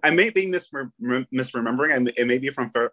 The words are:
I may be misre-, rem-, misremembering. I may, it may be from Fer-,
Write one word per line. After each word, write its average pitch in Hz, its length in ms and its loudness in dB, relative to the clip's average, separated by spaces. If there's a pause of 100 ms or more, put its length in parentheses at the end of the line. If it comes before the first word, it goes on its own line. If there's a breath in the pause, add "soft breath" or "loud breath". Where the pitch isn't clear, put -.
I 151 80 4
may 190 200 4
be 190 160 0
misre-, 143 520 -6
rem-, 123 360 -2
misremembering. 127 600 0
I 131 40 2
may, 123 180 2
it 120 100 2
may 123 120 2
be 135 100 -4
from 123 220 -4
Fer-, 117 220 0